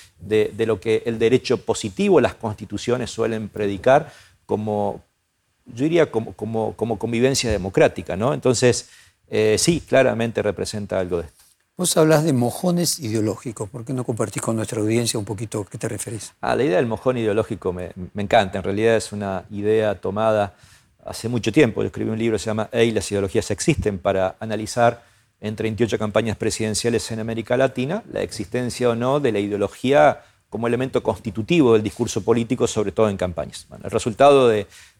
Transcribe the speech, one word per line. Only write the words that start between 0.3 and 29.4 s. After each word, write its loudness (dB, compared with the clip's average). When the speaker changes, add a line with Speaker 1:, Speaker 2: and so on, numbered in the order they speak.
Speaker 1:
de 0
lo 0
que 0
el -4
derecho 2
positivo, 0
las 2
constituciones -4
suelen -4
predicar 2
como, -4
yo -6
diría 2
como, -4
como, -4
como -4
convivencia 0
democrática, 0
¿no? 0
Entonces, 2
eh, 2
sí, 0
claramente 2
representa -4
algo -2
de -4
esto. -20
Speaker 2:
Vos -2
hablás 6
de 2
mojones 0
ideológicos. -4
¿Por -12
qué -8
no -4
compartís -4
con -2
nuestra -4
audiencia 0
un -6
poquito -6
qué -16
te -6
referís? -10
Speaker 1:
Ah, -2
la 0
idea 0
del 2
mojón -2
ideológico -2
me, -8
me -6
encanta. 2
En -6
realidad 2
es -4
una -6
idea 0
tomada 0
hace -10
mucho -2
tiempo. 4
Yo 0
escribí -4
un -4
libro 0
que -2
se -8
llama -4
"Ey, 4
las -2
ideologías -2
existen", 0
para 0
analizar 0
en -6
treinta -2
y 4
ocho 0
campañas 0
presidenciales -2
en -6
América -4
Latina -2
la -4
existencia -4
o 2
no 0
de 0
la 0
ideología 2